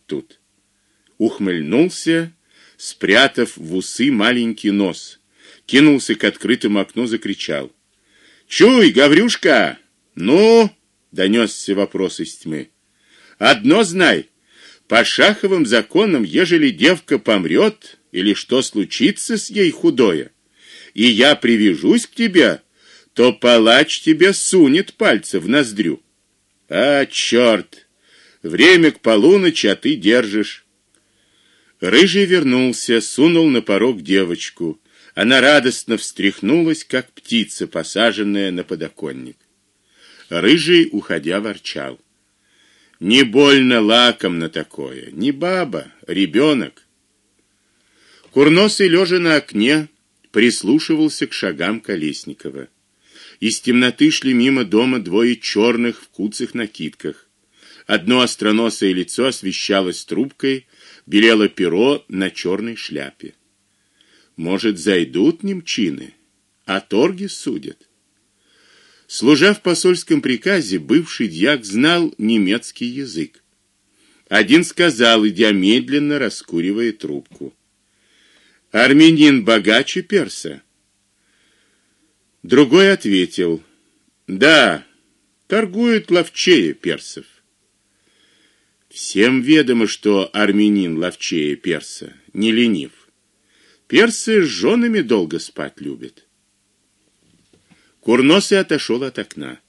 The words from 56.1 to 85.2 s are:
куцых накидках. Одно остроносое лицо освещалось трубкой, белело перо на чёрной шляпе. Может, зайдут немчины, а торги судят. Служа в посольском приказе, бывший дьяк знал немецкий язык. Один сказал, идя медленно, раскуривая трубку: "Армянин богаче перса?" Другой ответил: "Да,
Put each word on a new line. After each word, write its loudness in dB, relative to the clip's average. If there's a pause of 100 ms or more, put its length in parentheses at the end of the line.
куцых -10
накидках. -12 (580)
Одно 0
остроносое -2
лицо -4
освещалось -4
трубкой, -6 (380)
белело 4
перо -2
на -6
чёрной -8
шляпе. -14 (1000)
Может, -4
зайдут 0
немчины, -8 (520)
а -4
торги -2
судят. -12 (1200)
Служа 2
в -12
посольском 0
приказе, -2
бывший -2
дьяк -2
знал -2
немецкий -2
язык. -12 (840)
Один 4
сказал, 2
идя 0
медленно, 0
раскуривая -4
трубку: -14 (1160)
"Армянин 6
богаче 0
перса?" -6 (1800)
Другой 4
ответил: -2 (640)
"Да, 2 (640)